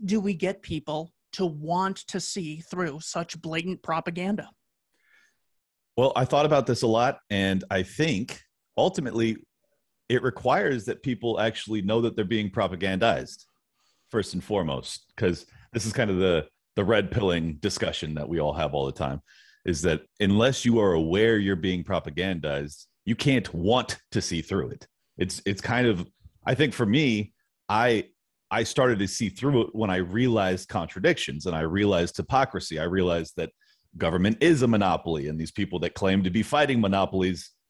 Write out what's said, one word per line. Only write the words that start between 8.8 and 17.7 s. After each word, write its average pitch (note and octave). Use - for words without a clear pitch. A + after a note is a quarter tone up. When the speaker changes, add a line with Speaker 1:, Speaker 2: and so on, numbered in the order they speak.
Speaker 2:
it B2
requires B2+
that -
people A#2
actually G#2+
know A2
that A#2
they're G#2+
being G#2+
propagandized, F#2+
first G#2
and F2+
foremost, D#2+
'cause F2+
this A2
is A2
kind A2+
of F#2+
the, F2+
the G#2
red G#2
pilling E2+
discussion E2